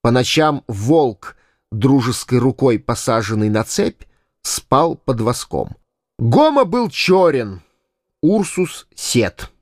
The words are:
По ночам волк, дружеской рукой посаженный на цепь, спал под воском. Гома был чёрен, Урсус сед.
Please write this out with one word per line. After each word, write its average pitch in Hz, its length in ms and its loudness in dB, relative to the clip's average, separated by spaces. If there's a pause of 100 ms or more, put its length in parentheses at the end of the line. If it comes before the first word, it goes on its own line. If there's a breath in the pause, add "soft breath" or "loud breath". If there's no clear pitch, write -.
По 117 100 0
ночам 135 560 0
волк, 120 680 -2 (340)
дружеской 123 680 0
рукой 127 400 2
посаженный 110 720 -2
на 107 140 0
цепь, - 400 -4 (360)
спал - 560 -2
под 123 240 -4
воском. 110 560 -4 (420)
Гома 277 460 4
был 220 240 -2
чёрен, 143 720 0 (600)
Урсус - 720 -2
сед. - 560 -2 (120)